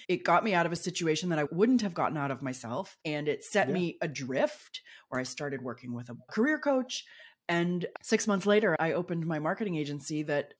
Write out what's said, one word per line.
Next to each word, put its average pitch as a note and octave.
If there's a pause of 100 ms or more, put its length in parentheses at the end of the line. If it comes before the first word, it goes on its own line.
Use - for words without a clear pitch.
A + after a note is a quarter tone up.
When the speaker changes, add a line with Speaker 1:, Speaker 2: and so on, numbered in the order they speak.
Speaker 1:
it F3+
got E3+
me G#3+
out E3+
of E3
a E3+
situation E3+
that D#3+
I D3
wouldn't A3
have F#3
gotten C#3+
out C#3
of B2
myself. B2+
And D3
it -
set G3
Speaker 2:
Yeah. C#3+
Speaker 1:
me F3
adrift C#3 (260)
where B2+
I B2+
started C3+
working B2
with A#2+
a A#2+ (120)
career C#4+
coach. C4 (440)
And F3 (160)
six A3
months G3
later, G#3
I D#3+
opened E3+
my D#3+
marketing F3+
agency D3
that D3